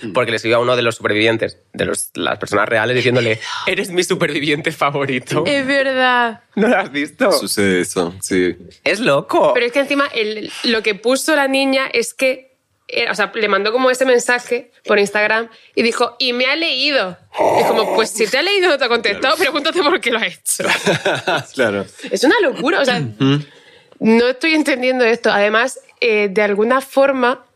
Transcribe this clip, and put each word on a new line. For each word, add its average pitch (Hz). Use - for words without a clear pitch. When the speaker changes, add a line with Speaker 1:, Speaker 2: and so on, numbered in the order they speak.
Speaker 1:
Mm. 110
Speaker 2:
porque 117
le 110
escribió 117
a -
uno 123
de 120
los 117
supervivientes, 113
de -
los, -
las 80
personas 101
reales, 113
diciéndole, 120
"Eres 190
mi 180
superviviente 151
favorito". 139
Speaker 3:
Es 277
verdad. 254
Speaker 2:
¿No 214
lo 240
has 180
visto? 151
Speaker 1:
Sucede 101
eso, 87
sí. 90
Speaker 2:
Es 190
loco. 160
Speaker 3:
Pero 240
es 240
que 285
encima 277
el, 214
lo 226
que 214
puso 262
la 277
niña 269
es 233
que, 262
eh, 233
o 196
sea, 196
le 214
mandó 202
como 254
ese 254
mensaje 240
por 214
Instagram 214
y 240
dijo, 233
"Y 254
me 254
ha 277
leído". 269
Es 226
como, 214
pues -
si 220
te 240
ha 269
leído 370
no 285
te 269
ha -
contestado, 226
Speaker 1:
Claro. -
Speaker 3:
pregúntate 302
por 262
qué -
lo 226
ha 220
hecho. -
Speaker 1:
<laughs> 165
Claro. 101
Speaker 3:
Es -
una 392
locura, 269
o 277
sea, 240
Speaker 1:
Ujú. 135
Speaker 3:
no 226
estoy 311
entendiendo 262
esto. 226
Además, 214
eh, 214
de 208
alguna 208
forma, 262